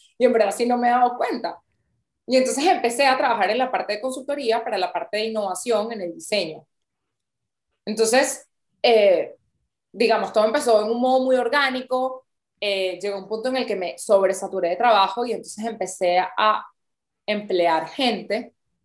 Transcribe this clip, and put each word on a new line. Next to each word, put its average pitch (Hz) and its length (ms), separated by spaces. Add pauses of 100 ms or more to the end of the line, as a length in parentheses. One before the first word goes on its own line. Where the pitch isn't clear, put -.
(180)
y 247 80
en 233 80
verdad 208 180
sí 240 140
no 240 120
me 240 100
he 240 40
dado 247 260
cuenta". - 420 (680)
Y 254 100
entonces 254 280
empecé 285 420
a 262 100
trabajar 220 340
en 226 80
la 254 120
parte - 220
de 202 80
consultoría 262 600
para 214 140
la 180 160
parte 170 240
de 220 100
innovación 214 680
en 202 80
el 170 120
diseño. 165 520 (1200)
Entonces, 226 600 (360)
eh, 202 520 (560)
digamos, 202 420
todo 220 120
empezó 226 380
en 214 80
un 240 100
modo 254 240
muy 262 120
orgánico, 254 880 (340)
eh, 190 420
llegó 202 180
un 190 80
punto 220 220
en 254 80
el 254 80
que 202 100
me 180 220
sobresaturé 190 720
de 180 60
trabajo 220 500
y 240 60
entonces - 340
empecé 185 540
a - 460 (600)
emplear 175 640
gente, 226 640 (320)